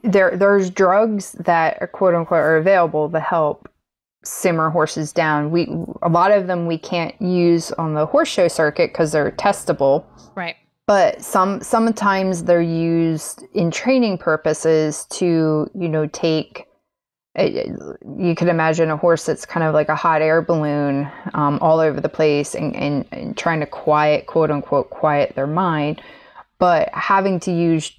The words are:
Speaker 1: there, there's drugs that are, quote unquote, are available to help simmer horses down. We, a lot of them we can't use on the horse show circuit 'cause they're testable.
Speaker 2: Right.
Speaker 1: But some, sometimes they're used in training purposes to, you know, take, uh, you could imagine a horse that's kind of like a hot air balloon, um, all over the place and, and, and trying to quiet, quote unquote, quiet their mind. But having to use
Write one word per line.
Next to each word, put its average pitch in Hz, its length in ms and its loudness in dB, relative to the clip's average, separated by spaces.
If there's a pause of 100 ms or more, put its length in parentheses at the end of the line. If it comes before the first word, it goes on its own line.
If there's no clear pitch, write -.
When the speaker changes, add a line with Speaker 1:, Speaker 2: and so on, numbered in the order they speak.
Speaker 1:
there, 190 340 2
there's 196 340 4
drugs 196 600 2
that 165 480 0
are, 180 60 -6
quote 185 280 0
unquote, 165 260 0
are 156 160 2
available 160 540 2
to 165 100 -2
help 156 480 -2 (540)
simmer 165 460 -2
horses 156 440 -2
down. 151 380 0
We, 170 160 0 (360)
a 170 60 -2
lot 175 240 4
of 196 140 2
them 175 200 -2
we 165 100 -2
can't 165 460 -6
use 175 500 2
on 160 220 -4
the 151 100 2
horse 294 240 2
show 180 200 2
circuit 160 440 0
'cause 156 200 0
they're 147 180 0
testable. 160 760 0 (300)
Speaker 2:
Right. 170 220 -10 (300)
Speaker 1:
But 196 360 2
some, 196 400 0
sometimes 196 840 0
they're 170 160 4
used 165 840 0 (100)
in 170 160 0
training 233 480 0
purposes 156 920 0
to, 160 600 0
you 175 140 -4
know, 156 200 -2
take, - 580 -4 (720)
uh, - 60 2 (720)
you 175 180 0
could 170 120 0
imagine 160 420 0
a 156 60 -2
horse 170 280 0
that's - 220 -4
kind 165 180 -2
of 156 80 0
like 151 160 2
a 156 60 0
hot 156 260 0
air 156 220 2
balloon, 147 680 -2 (240)
um, 147 300 0
all 160 180 4
over 147 200 0
the 151 100 -4
place 147 440 0
and, - 220 -4
and, 143 360 -4
and - 260 -10
trying 160 220 -2
to 147 60 -4
quiet, 151 600 0
quote 156 240 0
unquote, 143 400 -2
quiet 147 440 0
their 135 120 -2
mind. 156 560 -2 (560)
But 175 340 2
having 190 480 0
to 185 120 -4
use 165 460 0